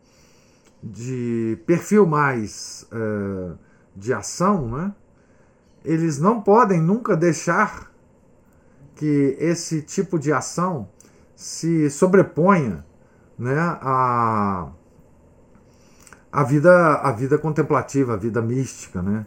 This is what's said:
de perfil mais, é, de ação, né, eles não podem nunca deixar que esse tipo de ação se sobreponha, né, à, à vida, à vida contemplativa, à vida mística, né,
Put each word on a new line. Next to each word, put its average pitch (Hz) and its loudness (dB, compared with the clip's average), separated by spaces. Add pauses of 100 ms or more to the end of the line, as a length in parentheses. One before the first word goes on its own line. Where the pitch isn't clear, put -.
(800)
de 117 -6
perfil 190 4
mais, 139 -2
é, 98 -4 (420)
de 104 -4
ação, 156 -2
né, 170 -8 (880)
eles 160 -2
não 208 0
podem 196 4
nunca 202 0
deixar 170 -2 (1040)
que 143 0
esse 165 -2
tipo 180 -4
de 143 -2
ação 143 -4 (460)
se 160 -2
sobreponha, 170 2 (520)
né, 131 -4
à, 120 0 (1600)
à 143 0
vida, 151 6
à 139 0
vida 131 0
contemplativa, 139 0
à 104 -2
vida 113 -2
mística, 113 -6
né, 104 -2